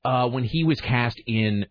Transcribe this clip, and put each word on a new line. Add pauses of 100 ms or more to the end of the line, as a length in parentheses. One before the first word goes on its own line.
Uh,
when
he
was
cast
in